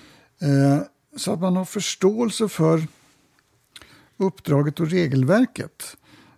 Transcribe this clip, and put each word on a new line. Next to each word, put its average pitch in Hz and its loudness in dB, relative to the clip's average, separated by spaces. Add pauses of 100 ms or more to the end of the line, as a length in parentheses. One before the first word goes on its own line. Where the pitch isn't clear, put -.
(380)
Eh, 139 2 (380)
så 208 -4
att 160 -4
man 180 0
har 185 -4
förståelse 214 -2
för 160 2 (1300)
uppdraget 151 -2
och 156 -2
regelverket. 170 -2 (420)